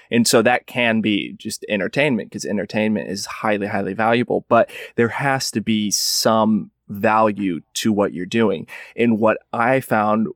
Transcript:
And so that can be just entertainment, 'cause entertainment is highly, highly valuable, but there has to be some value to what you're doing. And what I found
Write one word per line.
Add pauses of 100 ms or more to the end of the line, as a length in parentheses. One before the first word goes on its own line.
(120)
And
so
that
can
be
just
entertainment,
'cause
entertainment
is
highly,
highly
valuable,
but (280)
there
has
to
be
some (200)
value (140)
to
what
you're
doing. (300)
And
what (140)
I
found